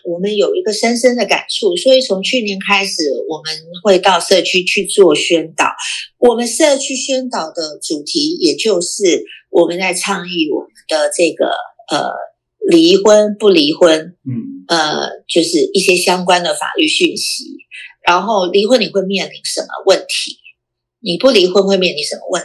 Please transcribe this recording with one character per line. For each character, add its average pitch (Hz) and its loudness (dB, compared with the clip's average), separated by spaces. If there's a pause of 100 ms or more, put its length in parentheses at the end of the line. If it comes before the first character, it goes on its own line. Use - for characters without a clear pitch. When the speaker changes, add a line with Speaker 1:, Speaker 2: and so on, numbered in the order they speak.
Speaker 1:
我 170 -6
们 208 -2
有 175 2
一 180 -2
个 214 -2
深 233 0
深 240 2
的 226 -2
感 175 -2
触， 180 -2
所 254 4
以 262 6
从 190 -4
去 247 -2
年 202 -4
开 196 -2
始， 165 -4 (180)
我 - -8
们 151 -10 (300)
会 196 4
到 180 2
社 180 2
区 185 0
去 185 -2
做 180 4
宣 160 0
导。 - 0 (520)
我 240 4
们 240 -2
社 285 2
区 269 -6
宣 262 -4
导 165 -6
的 156 -10
主 147 -6
题， 151 -2
也 151 2
就 196 0
是 175 -2 (260)
我 170 4
们 170 -6
在 190 -4
倡 180 -6
议 170 -4
我 - -2
们 - -16 (200)
的 151 0
这 165 2
个， - -2 (440)
呃， - -2 (560)
离 170 6
婚 208 4
不 214 2
离 160 4
婚， 160 2 (120)
Speaker 2:
嗯。 113 -10
Speaker 1:
呃， 151 -4 (160)
就 - 2
是 160 -2 (140)
一 196 0
些 185 2
相 180 0
关 175 2
的 160 -4
法 - -8
律 156 0
讯 165 0
息。 - -8 (600)
然 175 2
后 202 0
离 202 2
婚 233 4
你 190 -2
会 196 -2
面 185 -4
临 151 -18 (100)
什 - -6
么 - -12 (180)
问 185 6
题？ - -8 (640)
你 175 -4
不 254 4
离 202 4
婚 190 2
会 196 2
面 180 -2
临 147 -8
什 - -8
么 - -16
问 185 -4